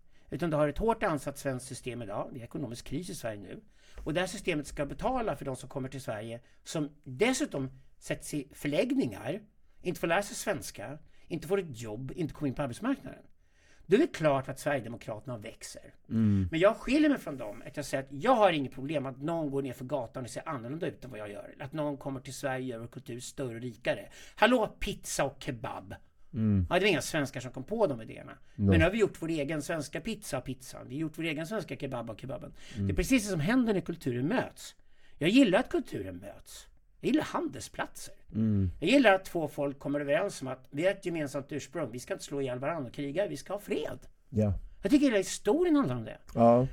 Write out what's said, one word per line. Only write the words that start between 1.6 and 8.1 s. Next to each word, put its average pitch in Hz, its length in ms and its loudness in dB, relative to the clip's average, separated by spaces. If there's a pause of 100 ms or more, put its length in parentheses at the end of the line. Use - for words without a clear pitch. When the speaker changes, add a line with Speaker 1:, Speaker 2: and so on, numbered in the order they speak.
Speaker 1:
system 120 340 -8
idag, 107 320 -6
det 143 60 -10
är 110 40 -12
ekonomisk 117 420 -8
kris - 240 -6
i 101 60 -8
Sverige 107 240 -6
nu, - 220 -14 (420)
och 156 100 -4
det 165 60 0
här 185 80 0
systemet 180 400 -4
ska - 180 -4
betala 214 500 -2
för 143 100 -8
de 135 100 -4
som - 140 -12
kommer 131 200 -6
till 135 120 -10
Sverige, 113 380 -8 (240)
som 151 260 -4 (140)
dessutom 147 640 0 (300)
sätts - 340 -6